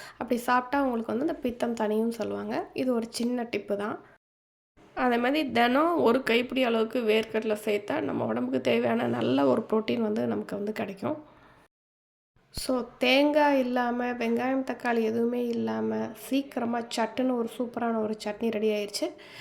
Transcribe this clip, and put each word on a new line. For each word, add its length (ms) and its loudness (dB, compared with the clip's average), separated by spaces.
அப்படி 220 -2
சாப்பிட்டா 440 2
உங்களுக்கு 340 0
வந்து 100 0
இந்த 120 -4
பித்தம் 360 -2
தணியும்னு 340 2
சொல்லுவாங்க. 640 -4
இது 200 0
ஒரு 160 -2
சின்ன 340 -2
டிப்பு 320 -4
தான். 260 -4
அதே 240 2
மாதிரி 340 2
தினம் 500 4
ஒரு 220 6
கைப்பிடி 400 2
அளவுக்கு 360 2
வேர்க்கடலை 640 0
சேர்த்தா, 340 0
நம்ம 260 -2
உடம்புக்கு 360 -2
தேவையான 460 2
நல்ல 380 2
ஒரு 240 4
புரோட்டீன் 320 0
வந்து 260 0
நமக்கு 280 -4
வந்து 160 -4
கிடைக்கும். 600 -6
So, 360 -4
தேங்காய் 640 4
இல்லாம, 520 0
வெங்காயம், 520 0
தக்காளி 380 -2
எதுவுமே 440 0
இல்லாம, 680 -2
சீக்கிரமா 640 -4
சட்டுன்னு 560 -2
ஒரு 220 -2
சூப்பரான 440 -2
ஒரு 240 -2
சட்னி 260 -2
ரெடி 180 0
ஆயிடுச்சு. 420 -2